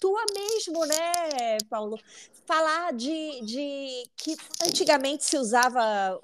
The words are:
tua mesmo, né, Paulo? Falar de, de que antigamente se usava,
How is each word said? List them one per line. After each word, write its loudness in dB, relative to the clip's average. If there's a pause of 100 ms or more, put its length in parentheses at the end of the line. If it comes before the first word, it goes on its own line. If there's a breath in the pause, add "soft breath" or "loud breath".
tua 2 (100)
mesmo, -4
né, 0 (100)
Paulo? -6 (480 loud breath)
Falar 0
de, -4
de -6 (120)
que -4 (300)
antigamente 2
se 2
usava, 4